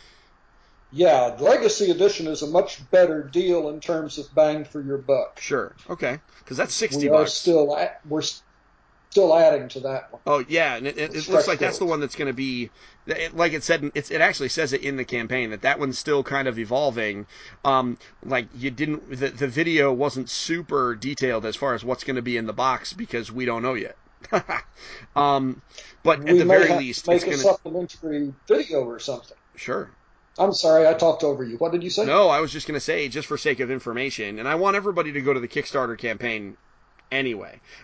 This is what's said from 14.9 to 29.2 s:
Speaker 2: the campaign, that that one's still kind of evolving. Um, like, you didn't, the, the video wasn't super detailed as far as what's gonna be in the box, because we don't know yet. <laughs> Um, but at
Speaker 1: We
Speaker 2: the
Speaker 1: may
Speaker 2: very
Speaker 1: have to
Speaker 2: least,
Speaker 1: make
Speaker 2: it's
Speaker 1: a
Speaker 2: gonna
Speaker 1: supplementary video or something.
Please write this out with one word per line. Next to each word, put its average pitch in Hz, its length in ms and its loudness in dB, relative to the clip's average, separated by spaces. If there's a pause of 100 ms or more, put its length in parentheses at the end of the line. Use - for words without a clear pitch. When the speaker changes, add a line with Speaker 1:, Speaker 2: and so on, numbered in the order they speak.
Speaker 2:
the 127 80 -6
campaign, 117 460 -4
that 104 100 -10
that 139 180 0
one's 135 200 -4
still 143 240 0
kind 135 260 -4
of 113 100 -4
evolving. 110 680 -2 (400)
Um, 127 320 2 (260)
like, 123 300 -2
you 131 160 -6
didn't, 147 400 -6
the, 135 180 -2
the 123 200 -4
video 147 440 2
wasn't 131 380 -2
super 143 640 -4
detailed 120 500 -4
as 110 100 -6
far 131 200 -2
as 110 100 -6
what's 123 200 -4
gonna 127 180 -4
be 120 160 -4
in 113 80 -6
the 107 80 -8
box, 123 400 -2
because 117 360 -8
we 127 140 -6
don't 117 180 -4
know 131 120 -2
yet. 110 240 -8 (340)
<laughs> - 100 2 (720)
Um, 139 460 0 (420)
but 156 180 4
at 151 120 2
Speaker 1:
We 180 60 10
Speaker 2:
the 170 80 6
Speaker 1:
may 185 80 8
Speaker 2:
very 180 140 8
Speaker 1:
have 170 100 4
to 139 60 -2
Speaker 2:
least, 120 240 -8
Speaker 1:
make 175 80 6
Speaker 2:
it's 175 80 0
Speaker 1:
a 180 60 -4
Speaker 2:
gonna 139 120 -2
Speaker 1:
supplementary 165 920 -2 (140)
video 170 380 2
or 117 140 -10
something. - 380 -10 (180)